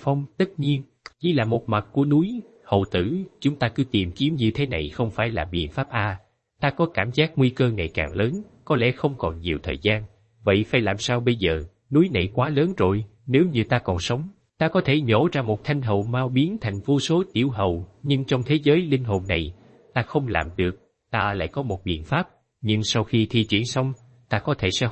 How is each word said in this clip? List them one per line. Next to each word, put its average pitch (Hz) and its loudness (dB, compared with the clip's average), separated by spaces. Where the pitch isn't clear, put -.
phong. 143 0
Tất 185 -2
nhiên, 143 0
chỉ 170 0
là 123 2
một 117 -2
mặt 104 0
của 139 2
núi. 180 2
"Hầu 98 2
tử, 98 0
chúng 143 0
ta 123 -2
cứ 135 -2
tìm 98 0
kiếm 151 0
như 113 2
thế 110 -2
này 78 -4
không 113 -4
phải 117 -2
là 87 -4
biện 85 -4
pháp 135 -6
a. 104 -2
Ta 143 0
có 170 0
cảm 120 -2
giác 156 2
nguy 131 4
cơ 123 0
ngày 92 -2
càng 80 -4
lớn, 127 0
có 156 0
lẽ 120 2
không 143 -2
còn 82 -4
nhiều 82 -2
thời 67 -4
gian. 107 0
Vậy 104 4
phải 127 2
làm 101 0
sao 123 -2
bây 123 2
giờ? 82 0
Núi 165 4
này 92 0
quá 127 0
lớn 151 2
rồi, 101 2
nếu 135 4
như 131 0
ta 123 0
còn 90 -2
sống, 131 -4
ta 160 2
có 180 0
thể 151 2
nhổ 123 4
ra 139 0
một 110 -2
thanh 147 -2
hầu 104 0
mao 123 -2
biến 151 0
thành 101 -4
vô 143 2
số 165 2
tiểu 127 2
hầu, 92 -2
nhưng 139 0
trong 127 0
thế 147 0
giới 147 4
linh 139 0
hồn 98 0
này, 82 -2
ta 123 0
không 143 -2
làm 85 -2
được. 90 -2
Ta 104 0
lại 87 -4
có - -8
một 110 -6
biện 80 -4
pháp, 151 -2
nhưng 107 0
sau 110 0
khi 113 2
thi 113 2
triển 107 0
xong, 131 -2
ta 107 0
có 151 -2
thể - -2
sẽ - 0